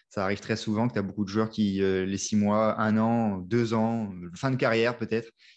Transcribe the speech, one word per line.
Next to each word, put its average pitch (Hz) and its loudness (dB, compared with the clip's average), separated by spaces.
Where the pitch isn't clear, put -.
ça 101 -4
arrive 101 -2
très 110 -4
souvent 110 -2
que 123 -4
t'as 104 0
beaucoup 98 -4
de 95 -4
joueurs 107 0
qui, 101 0
euh, 95 2
les 98 -2
six - -4
mois, 107 2
un 110 2
an, 113 2
deux 110 0
ans, 113 0
euh, 87 -10
fin 135 -2
de 131 0
carrière 117 2
peut-être, 113 -4